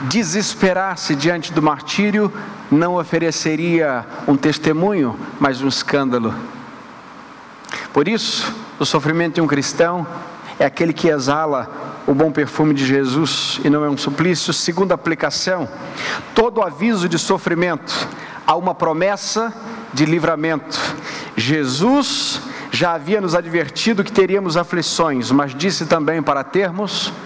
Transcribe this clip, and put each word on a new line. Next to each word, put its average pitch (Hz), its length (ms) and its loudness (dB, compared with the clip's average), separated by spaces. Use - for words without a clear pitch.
desesperasse 185 1080 0
diante 165 380 0
do 156 100 0
martírio 196 720 2
não 170 260 4
ofereceria 160 1080 0
um 143 100 6
testemunho, 156 800 2
mas 135 240 0
um 139 60 2
escândalo. 123 680 0
Por 147 160 4
isso, - 440 -2
o 151 40 2
sofrimento 160 500 0
de 175 60 0
um 165 60 4
cristão 165 580 2
é 147 60 4
aquele 160 280 0
que 170 160 0
exala 143 600 0
o 143 80 4
bom 151 180 4
perfume 151 420 2
de 139 100 2
Jesus 135 800 0
e 147 60 4
não 151 140 4
é 147 40 0
um 139 80 0
suplício. 156 560 0
Segunda 180 420 0
aplicação: 160 760 -2
todo 220 280 4
aviso 180 460 0
de 165 100 0
sofrimento 170 880 0
há 156 100 4
uma 180 180 0
promessa 196 800 0
de 143 120 4
livramento. 156 760 0
Jesus 151 1040 0
já 170 220 2
havia 165 260 0
nos 170 140 0
advertido 175 680 0
que - 80 -2
teríamos 190 460 4
aflições, 160 760 0
mas 139 240 4
disse 165 320 -2
também 160 360 2
para 139 200 0
termos 185 720 -2